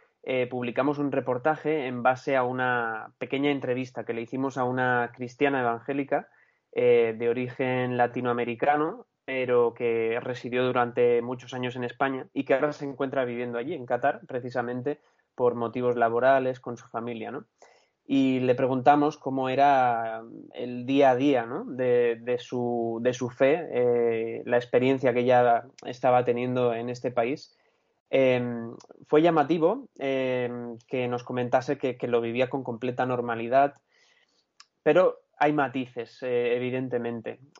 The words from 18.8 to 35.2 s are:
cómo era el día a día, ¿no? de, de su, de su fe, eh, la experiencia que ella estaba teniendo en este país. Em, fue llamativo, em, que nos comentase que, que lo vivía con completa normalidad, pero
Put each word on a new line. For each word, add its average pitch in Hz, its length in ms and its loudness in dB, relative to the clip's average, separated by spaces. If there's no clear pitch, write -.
cómo 131 320 -4
era 123 720 2
el 123 320 -8
día 135 260 6
a 123 40 6
día, 127 300 2
¿no? 143 200 -6
de, 123 560 2
de 123 180 -2
su, 120 600 -4
de 123 120 2
su 127 160 -4
fe, 143 420 2
eh, 117 760 0
la 120 120 2
experiencia 127 560 2
que 120 80 0
ella 123 420 4
estaba 123 400 2
teniendo 123 480 0
en 117 160 -4
este 123 220 -6
país. 123 440 -4
Em, 123 640 2
fue 151 140 4
llamativo, 170 640 2
em, 123 800 -4
que 127 180 -2
nos 123 160 -4
comentase 127 540 -2
que, 127 180 -2
que 127 140 -6
lo 120 100 4
vivía 117 300 -2
con 135 140 -4
completa 127 420 -4
normalidad, 120 720 0
pero 165 360 4